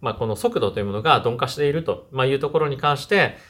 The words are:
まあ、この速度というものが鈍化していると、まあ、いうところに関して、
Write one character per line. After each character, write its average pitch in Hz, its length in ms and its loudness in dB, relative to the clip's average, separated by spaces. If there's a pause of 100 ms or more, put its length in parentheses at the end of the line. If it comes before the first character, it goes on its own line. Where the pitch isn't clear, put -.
ま 120 100 -4
あ、 104 40 -2
こ 117 120 -4
の 110 80 -2
速 240 240 0
度 104 140 0
と - 80 -4
い - 20 -2
う 101 40 -2
も 98 60 -4
の 104 100 -4
が 143 180 4
鈍 120 160 0
化 127 100 -2
し 123 80 -6
て 147 140 0
い 143 40 2
る 160 120 -2
と、 - 260 -4
ま 131 140 0
あ、 - 20 4
い 135 80 2
う 139 60 0
と 143 100 -2
こ 160 80 2
ろ 151 100 0
に 135 100 -6
関 147 180 2
し 143 100 -8
て、 175 300 2 (140)